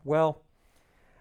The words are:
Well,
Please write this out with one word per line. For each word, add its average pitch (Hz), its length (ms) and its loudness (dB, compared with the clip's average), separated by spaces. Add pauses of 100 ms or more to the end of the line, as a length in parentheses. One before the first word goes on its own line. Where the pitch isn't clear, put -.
Well, 156 380 0 (800)